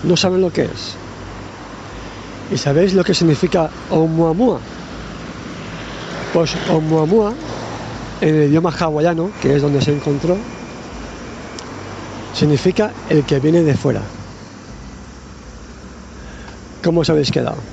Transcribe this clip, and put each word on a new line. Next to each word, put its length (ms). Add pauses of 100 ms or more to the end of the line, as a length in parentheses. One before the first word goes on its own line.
No 120
saben 260
lo 120
que 120
es. 300 (1600)
¿Y 60
sabéis 360
lo 100
que 120
significa 540 (200)
Oumuamua? 720 (1700)
Pues 240 (140)
Oumuamua, 640 (880)
en 140
el 140
idioma 220
hawaiano, 600 (100)
que 140
es 80
donde 180
se 100
encontró, 460 (2000)
significa 560 (180)
el 140
que 160
viene 240
de 120
fuera. 260 (2750)
¿Cómo 180
os 80
habéis 220
quedado? 260 (160)